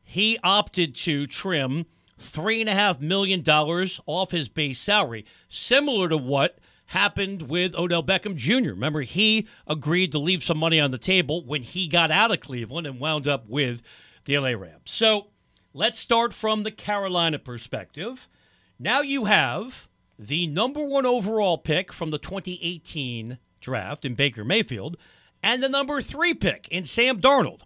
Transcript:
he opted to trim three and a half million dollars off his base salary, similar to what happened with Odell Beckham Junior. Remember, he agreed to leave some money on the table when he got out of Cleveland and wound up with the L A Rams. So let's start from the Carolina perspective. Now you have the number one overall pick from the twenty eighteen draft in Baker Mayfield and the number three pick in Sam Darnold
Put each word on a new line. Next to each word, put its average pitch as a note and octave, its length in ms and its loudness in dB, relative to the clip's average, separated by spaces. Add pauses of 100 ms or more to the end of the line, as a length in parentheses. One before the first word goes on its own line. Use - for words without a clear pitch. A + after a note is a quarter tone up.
he G#3+ 440 0
opted F#3 500 2
to C#3+ 320 -2
trim D#3 600 -2 (320)
three G#3+ 420 -4
and A3 100 0
a G3 40 2
half F#3+ 260 2
million F#3 420 0
dollars D#3 640 2
off F3+ 240 -2
his D#3+ 180 -2
base C#3+ 300 -2
salary, D3 480 0 (220)
similar B3 600 2
to D#3 80 2
what C#3 440 2 (260)
happened G3 560 0
with F3 320 -2
Odell E3+ 300 0
Beckham F#3+ 320 0
Junior. D#3 380 2
Remember, D3 260 -2
he G#3+ 480 2 (180)
agreed D#3+ 460 0
to D3+ 80 0
leave E3+ 240 0
some D#3 140 0
money D#3+ 200 4
on C#3 140 2
the B2+ 60 -4
table E3+ 460 0
when C3 200 -6
he F3+ 240 -6
got E3 240 2
out G#3+ 180 4
of G3 80 0
Cleveland B2+ 480 -8
and B2+ 140 -8
wound D3+ 260 -2
up C3 220 -2
with B2 340 -2 (420)
the C#3 120 0
L C#3 100 0
A B2 80 0
Rams. F#2 300 -12
So G#3+ 480 2 (400)
let's G#3+ 260 -2
start A#3 340 2
from G#3+ 300 -2
the G#3 80 -4
Carolina F3+ 680 -2
perspective. C3 880 -10 (500)
Now G#3+ 220 0
you C#4 240 -2
have F#3 640 2 (280)
the D3 300 -2
number B3+ 380 -2
one C#4 200 0
overall G#3+ 540 2
pick E3+ 340 -2
from D#3+ 200 -6
the D3 60 -4
twenty F3+ 440 -8
eighteen B2+ 760 -8 (240)
draft A#2 440 -6
in B2+ 100 -2
Baker A#2 300 0
Mayfield D3 520 -2 (460)
and A#3+ 180 0
the C4+ 80 0
number C#4 320 -2
three E4 340 -2
pick - 340 -2
in F3+ 160 -6
Sam A#3 360 2
Darnold B3+ 440 4